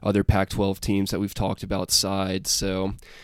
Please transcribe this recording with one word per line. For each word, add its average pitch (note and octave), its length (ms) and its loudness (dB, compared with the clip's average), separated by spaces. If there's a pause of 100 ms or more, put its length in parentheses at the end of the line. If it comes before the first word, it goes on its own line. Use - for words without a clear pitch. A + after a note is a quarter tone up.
other G2+ 220 2
Pac-twelve G2 580 2
teams G2 300 0
that - 80 -2
we've G2+ 160 -4
talked F#3+ 260 -2
about F#3 300 -4
side. F#2+ 560 0
So F#2+ 480 -2 (280)